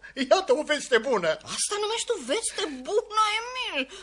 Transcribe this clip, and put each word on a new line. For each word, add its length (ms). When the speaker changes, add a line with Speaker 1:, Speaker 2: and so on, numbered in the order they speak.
Speaker 1:
Iată 240
o 100
veste 340
bună. 300
Speaker 2:
Asta 540
numești 240
tu 200
veste 400
bună, 400
Emil? 520